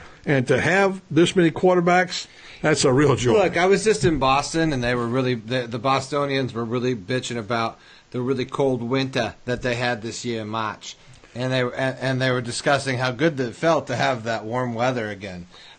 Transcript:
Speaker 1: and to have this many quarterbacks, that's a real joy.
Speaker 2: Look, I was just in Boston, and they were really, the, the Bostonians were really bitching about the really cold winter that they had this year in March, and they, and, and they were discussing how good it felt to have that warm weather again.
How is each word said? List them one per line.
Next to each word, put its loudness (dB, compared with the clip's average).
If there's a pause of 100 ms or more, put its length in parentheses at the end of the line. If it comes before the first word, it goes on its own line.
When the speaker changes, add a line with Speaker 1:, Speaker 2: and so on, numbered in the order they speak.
(260)
Speaker 1:
and 2
to 4
have 2 (100)
this 4
many 4
quarterbacks, 2 (340)
that's 2
a 6
real 6
joy. 2
Speaker 2:
Look, 4
I 4
was 4
just 2
in 2
Boston, 2
and -2
they 0
were -2
really, 0
the, -4
the -6
Bostonians -2
were -4
really -2
bitching -6
about -4 (340)
the -6
really -2
cold 0
winter -2 (100)
that -4
they -2
had -2
this -10
year -4
in -8
March, -8 (400)
and -4
they, 2
and, -2
and -2
they 2
were 0
discussing -2
how -2
good 0
it -2
felt 0
to -4
have 0
that -4
warm -2
weather -2
again. -10 (340)